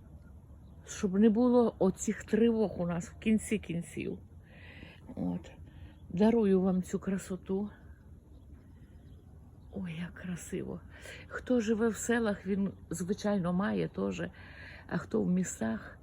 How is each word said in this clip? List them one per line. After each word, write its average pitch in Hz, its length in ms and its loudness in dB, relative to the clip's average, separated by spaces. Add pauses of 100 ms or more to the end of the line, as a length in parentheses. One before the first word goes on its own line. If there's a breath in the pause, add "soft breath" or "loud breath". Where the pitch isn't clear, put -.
(880)
щоб 190 320 -2
не 220 120 10
було 240 480 6
оцих - 460 0
тривог 220 560 4
у 175 60 0
нас 170 180 -2
в - 140 -16
кінці 220 400 2
кінців. - 600 -6 (960 loud breath)
От. 87 360 -4 (580 loud breath)
Дарую 208 520 6
вам 185 220 2
цю - 160 -4
красоту. 190 720 -4 (2000 loud breath)
Ой, 180 260 -8
як 175 140 -10
красиво! 175 640 -8 (480 loud breath)
Хто - 320 0
живе 220 280 2
в 208 80 -2
селах, 226 500 0
він, 190 260 0 (180)
звичайно, 185 600 0
має 190 360 0
теж. 190 340 -4 (640 loud breath)
А 175 100 -2
хто 220 240 0
в 180 80 2
містах, 208 720 -2